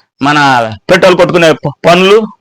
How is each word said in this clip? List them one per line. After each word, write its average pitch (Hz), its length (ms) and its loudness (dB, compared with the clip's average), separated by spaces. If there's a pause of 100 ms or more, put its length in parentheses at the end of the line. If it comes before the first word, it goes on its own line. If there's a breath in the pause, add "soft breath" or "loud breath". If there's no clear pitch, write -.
(220 loud breath)
మన 147 160 0 (520)
పెట్రోల్ 180 260 2
కొట్టుకునే 170 360 0
ప-, 147 200 -6 (140)
పనులు 190 400 2 (140)